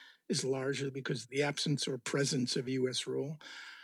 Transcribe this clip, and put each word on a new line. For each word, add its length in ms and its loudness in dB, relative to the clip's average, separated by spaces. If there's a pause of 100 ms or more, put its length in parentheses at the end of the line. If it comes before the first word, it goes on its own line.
(300)
is 160 2
largely 460 0
because 320 -4
of 60 -16
the 140 2
absence 460 2
or 80 -2
presence 580 2
of 140 0
U 180 4
S 180 -2
rule. 320 -2 (460)